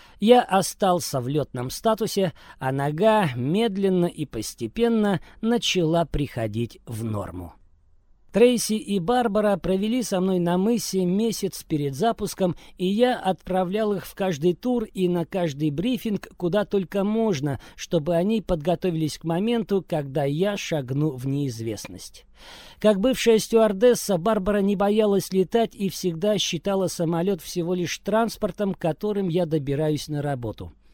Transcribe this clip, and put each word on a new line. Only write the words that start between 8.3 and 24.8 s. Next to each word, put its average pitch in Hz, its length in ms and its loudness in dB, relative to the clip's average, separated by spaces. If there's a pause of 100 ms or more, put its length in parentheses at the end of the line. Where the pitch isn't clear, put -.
Трейси 233 400 4
и 202 240 -2
Барбара 208 600 2
провели 196 440 0
со 196 180 -2
мной 185 200 2
на 175 180 2
мысе 190 480 0
месяц 196 580 -2
перед 143 300 -2
запуском, 190 600 -2 (240)
и 180 80 0
я 233 320 2
отправлял 185 760 -2
их 175 140 -6
в - 80 -18
каждый 180 400 0
тур 240 300 -2
и 185 220 -2
на 175 160 0
каждый 156 460 -2
брифинг, 202 680 -4
куда 185 300 0
только 196 380 -2
можно, 196 580 0 (140)
чтобы 170 400 -2
они 202 260 2
подготовились 165 800 -2
к - 40 -18
моменту, 196 640 -2
когда 143 360 -2
я 175 340 0
шагну 143 540 -2
в 131 160 -8
неизвестность. 113 960 -6 (540)
Как 208 200 4
бывшая 226 380 4
стюардесса, 214 800 4
Барбара 208 440 0
не 196 140 2
боялась 202 560 2